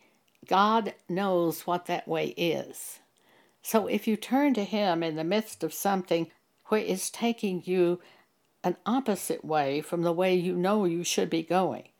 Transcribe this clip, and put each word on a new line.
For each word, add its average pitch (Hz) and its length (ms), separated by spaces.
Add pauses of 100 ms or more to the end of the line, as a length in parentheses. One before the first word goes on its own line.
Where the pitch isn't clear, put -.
(480)
God 208 460 (160)
knows 175 580
what 175 180
that - 220
way 156 220
is. 139 680 (640)
So 202 260
if 208 200
you 214 80
turn 269 380
to 208 100
him 185 400
in 160 120
the 160 80
midst 202 400
of 160 100
something 185 580 (360)
where 214 140
it's - 280
taking 214 560
you 175 340 (640)
an 180 220
opposite 214 580
way 147 380
from 170 220
the 170 100
way 185 220
you 180 200
know 196 300
you 170 180
should 185 260
be 165 140
going 170 460 (100)